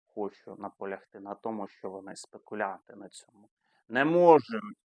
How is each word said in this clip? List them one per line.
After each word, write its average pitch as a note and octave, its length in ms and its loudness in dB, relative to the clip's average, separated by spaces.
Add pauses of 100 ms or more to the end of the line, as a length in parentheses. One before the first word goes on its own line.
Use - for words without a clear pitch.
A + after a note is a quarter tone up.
(200)
хочу G2+ 400 -10
наполягти G2 600 -12
на G2+ 160 -12
тому, G#2+ 320 -8
що - 220 -14
вони F#2+ 260 -14
спекулянти G#2 800 -10
на G2 140 -18
цьому. - 400 -20 (380)
Не B2+ 180 0
можуть D3+ 680 6 (140)